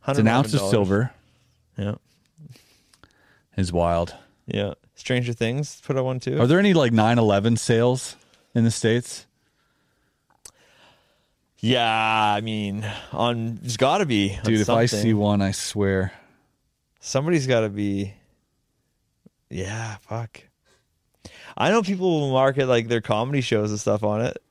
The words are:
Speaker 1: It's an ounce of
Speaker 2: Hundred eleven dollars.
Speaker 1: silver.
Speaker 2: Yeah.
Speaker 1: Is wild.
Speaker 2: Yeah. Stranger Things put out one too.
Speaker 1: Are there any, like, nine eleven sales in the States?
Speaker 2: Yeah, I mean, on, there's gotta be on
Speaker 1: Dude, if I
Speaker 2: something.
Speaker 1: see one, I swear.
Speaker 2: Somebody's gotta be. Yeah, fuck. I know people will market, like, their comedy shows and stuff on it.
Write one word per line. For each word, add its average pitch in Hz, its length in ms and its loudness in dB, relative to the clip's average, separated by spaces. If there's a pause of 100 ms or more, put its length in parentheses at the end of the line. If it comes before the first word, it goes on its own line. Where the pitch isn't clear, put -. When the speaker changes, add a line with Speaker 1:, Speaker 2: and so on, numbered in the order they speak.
Speaker 1:
It's 180 120 -2
an 110 80 4
ounce 117 260 2
of 139 60 2
Speaker 2:
Hundred 98 180 0
eleven 98 120 2
dollars. 107 200 0
Speaker 1:
silver. - 20 -14 (640)
Speaker 2:
Yeah. 101 180 -6 (1600)
Speaker 1:
Is 87 160 -2
wild. 85 400 0 (320)
Speaker 2:
Yeah. 101 280 -4 (220)
Stranger 123 380 -4
Things 120 500 -6
put 135 140 -4
out 131 80 -2
one 131 160 -4
too. 131 180 -4
Speaker 1:
Are 120 80 4
there 165 120 4
any, 202 140 4
like, 135 200 4
nine 113 240 4
eleven 110 400 4
sales 123 580 0 (400)
in 117 80 2
the 117 80 4
States? - 540 -2 (2250)
Speaker 2:
Yeah, 110 760 2
I 104 60 -2
mean, 107 440 -6 (280)
on, 117 480 -2
there's 117 160 -8
gotta 165 280 2
be 101 300 0
on - 80 -12
Speaker 1:
Dude, 110 180 2
if 101 80 -2
I 117 160 4
Speaker 2:
something. 107 180 0
Speaker 1:
see 110 100 2
one, 104 280 2
I 95 100 0
swear. 95 600 -2 (880)
Speaker 2:
Somebody's 143 480 -2
gotta 113 220 2
be. 101 440 -4 (1400)
Yeah, 104 520 -10
fuck. 113 400 -12 (1120)
I - 140 0
know 226 120 2
people 185 380 0
will 143 120 -2
market, 131 360 2
like, 117 220 2
their 117 120 2
comedy 123 400 -2
shows 107 300 0
and 107 80 -6
stuff 104 240 0
on 107 180 0
it. - 160 -4 (140)